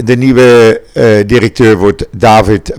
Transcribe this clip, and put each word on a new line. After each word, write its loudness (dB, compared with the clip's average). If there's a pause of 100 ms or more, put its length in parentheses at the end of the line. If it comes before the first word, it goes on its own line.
de -2
nieuwe, 2 (120)
eh, 0
directeur 0
wordt -4
David -2